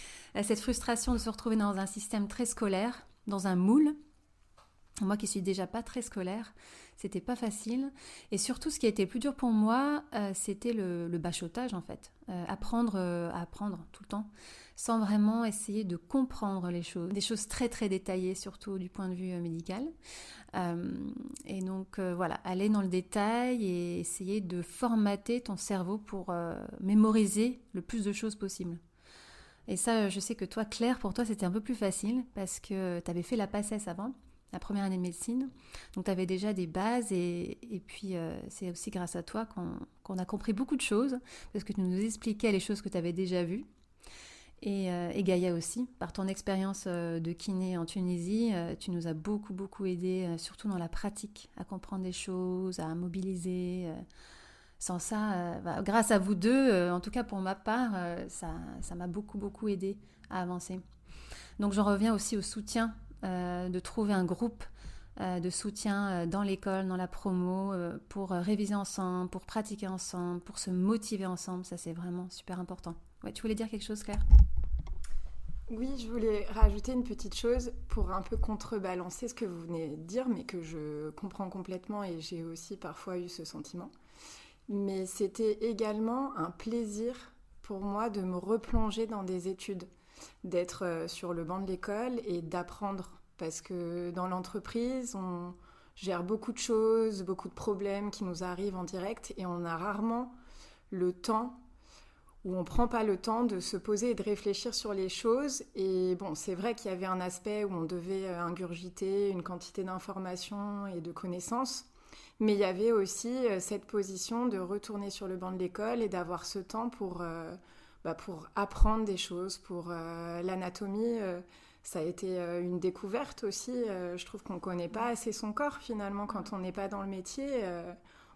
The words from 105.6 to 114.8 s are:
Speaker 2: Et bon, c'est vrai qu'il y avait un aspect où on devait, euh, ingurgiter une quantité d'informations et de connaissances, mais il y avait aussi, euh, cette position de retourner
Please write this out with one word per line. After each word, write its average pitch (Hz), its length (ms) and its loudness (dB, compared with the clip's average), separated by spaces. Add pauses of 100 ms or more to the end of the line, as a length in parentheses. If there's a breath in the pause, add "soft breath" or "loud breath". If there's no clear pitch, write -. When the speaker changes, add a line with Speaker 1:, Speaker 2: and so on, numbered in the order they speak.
Speaker 2:
Et 185 400 2
bon, 185 180 -4
c'est 180 220 -4
vrai 226 180 0
qu'il 220 160 -6
y 185 40 -2
avait 185 120 -4
un 185 140 0
aspect 208 440 -2
où 196 80 -2
on 165 120 -2
devait, 180 420 -2
euh, 175 180 -2
ingurgiter 185 840 -2
une 180 140 -2
quantité 185 400 -6
d'informations 190 1040 -6
et 175 120 -6
de 165 120 -8
connaissances, 196 760 -4 (520 loud breath)
mais 214 140 6
il 196 60 4
y 202 60 8
avait 190 280 4
aussi, 220 420 2 (140)
euh, 190 120 2
cette 202 260 -6
position 208 600 -2
de 208 120 2
retourner 202 520 -4